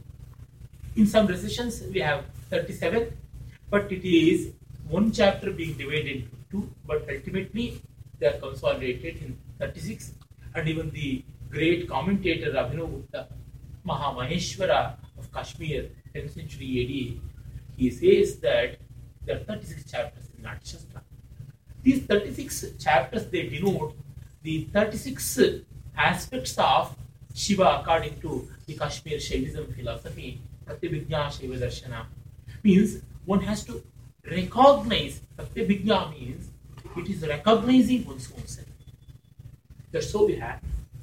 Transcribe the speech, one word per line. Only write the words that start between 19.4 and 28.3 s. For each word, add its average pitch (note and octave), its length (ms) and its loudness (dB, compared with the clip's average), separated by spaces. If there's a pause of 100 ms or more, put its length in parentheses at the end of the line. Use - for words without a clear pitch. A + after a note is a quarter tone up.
thirty-six - 460 -10
chapters - 340 -6 (120)
in - 60 -18
Natya - 300 -12
Shastra. - 300 -16 (800)
These C4 220 6
thirty-six - 600 0 (120)
chapters, - 480 2
they D#3 220 -4
denote D#3+ 480 0 (460)
the D#3+ 300 -2
thirty-six - 680 0 (560)
aspects - 640 0
of - 360 4 (400)
Shiva F#3 460 4
according D3+ 400 0
to D3 280 -6 (180)